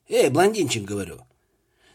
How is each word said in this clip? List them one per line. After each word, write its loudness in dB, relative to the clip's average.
«Эй, 2
блондинчик», — 0
говорю, — -8